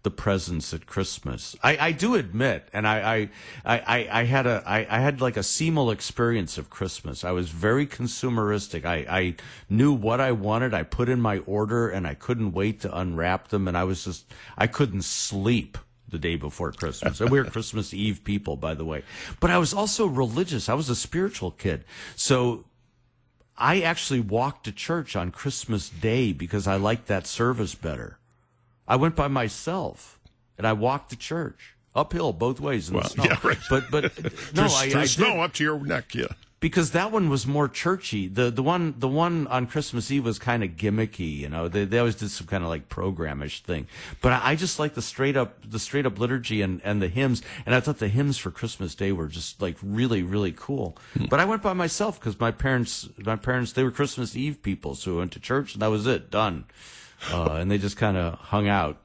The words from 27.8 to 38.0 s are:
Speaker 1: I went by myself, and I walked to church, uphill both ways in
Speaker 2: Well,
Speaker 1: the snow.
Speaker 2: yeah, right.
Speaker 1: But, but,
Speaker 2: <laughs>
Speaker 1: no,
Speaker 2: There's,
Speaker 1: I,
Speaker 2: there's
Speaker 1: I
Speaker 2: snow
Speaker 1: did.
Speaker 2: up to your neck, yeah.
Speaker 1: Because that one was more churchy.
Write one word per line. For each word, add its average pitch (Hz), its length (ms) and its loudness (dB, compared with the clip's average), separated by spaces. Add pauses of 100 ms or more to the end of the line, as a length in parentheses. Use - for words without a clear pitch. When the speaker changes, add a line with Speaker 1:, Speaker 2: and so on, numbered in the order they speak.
Speaker 1:
I 120 100 4
went 160 200 4
by 143 120 4
myself, 135 920 -4 (380)
and 98 80 -4
I 110 80 4
walked 123 360 0
to 123 60 -10
church, - 580 -8 (200)
uphill 151 380 2
both 120 280 0
ways 123 280 -2
in 92 60 -4
Speaker 2:
Well, - 100 2
Speaker 1:
the - 60 -4
snow. - 140 0
Speaker 2:
yeah, 120 180 4
right. - 160 4 (100)
Speaker 1:
But, 131 220 2
but, 147 140 2
Speaker 2:
<laughs> - 180 -4
Speaker 1:
no, - 80 -2 (220)
Speaker 2:
There's, 185 220 6
Speaker 1:
I, 135 160 4
Speaker 2:
there's 139 40 2
Speaker 1:
I 147 120 4
Speaker 2:
snow 185 260 4
Speaker 1:
did. 165 80 0
Speaker 2:
up 170 140 0
to 151 100 0
your 151 160 0
neck, 143 340 -4
yeah. 60 120 -2 (320)
Speaker 1:
Because 160 340 2
that 196 200 2
one 196 160 4
was 127 180 2
more 143 220 2
churchy. 135 600 -2